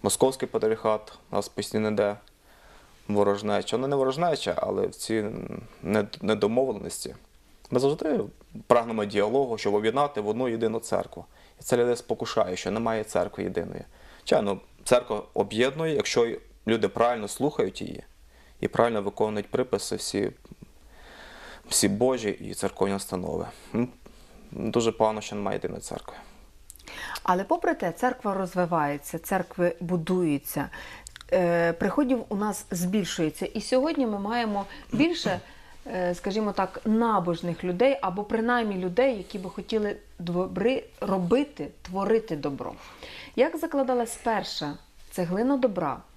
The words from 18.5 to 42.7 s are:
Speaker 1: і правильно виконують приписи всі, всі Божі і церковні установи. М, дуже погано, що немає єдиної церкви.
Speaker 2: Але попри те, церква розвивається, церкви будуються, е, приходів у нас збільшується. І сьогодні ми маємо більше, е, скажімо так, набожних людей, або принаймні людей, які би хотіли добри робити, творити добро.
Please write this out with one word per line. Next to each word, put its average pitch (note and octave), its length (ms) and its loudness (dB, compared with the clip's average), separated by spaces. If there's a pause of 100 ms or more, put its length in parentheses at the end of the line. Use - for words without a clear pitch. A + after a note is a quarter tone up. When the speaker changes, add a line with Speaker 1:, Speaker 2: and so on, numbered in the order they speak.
Speaker 1:
і - 80 -2
правильно A#2 340 2
виконують G#2 500 -2
приписи A2+ 440 -2
всі, - 360 -2 (1400)
всі - 180 2
Божі A2+ 420 2
і G#2+ 240 -8
церковні G2 420 0
установи. F2 500 -6 (300)
М, A#2+ 120 2 (640)
дуже A2+ 400 0
погано, G#2+ 300 0
що - 140 -10
немає G2+ 220 -2
єдиної - 240 -6
церкви. - 340 -12 (1080)
Speaker 2:
Але F#3 200 2
попри F4 300 0
те, F#3+ 180 -2
церква A#3+ 420 -2
розвивається, E3+ 880 -2
церкви F3+ 600 0
будуються, E3 920 0 (640)
е, E3+ 400 4
приходів A#3 560 0
у A3 60 -4
нас G#3 360 -2
збільшується. F3 760 0
І - 160 -6
сьогодні C#4 440 2
ми G#3 140 -2
маємо G#3 460 -2 (260)
більше, C4+ 480 2 (480)
е, F3+ 280 0
скажімо G#3 360 -2
так, F#3+ 340 -2
набожних F#3 800 2
людей, A#3 380 4
або F#3+ 220 -2
принаймні A3+ 540 0
людей, G#3 400 2
які G3 220 -10
би F3 100 -8
хотіли G#3 460 -2 (240)
добри F#3 640 0 (180)
робити, F#3+ 680 2 (140)
творити G3 540 0
добро. C#3+ 380 -6 (640)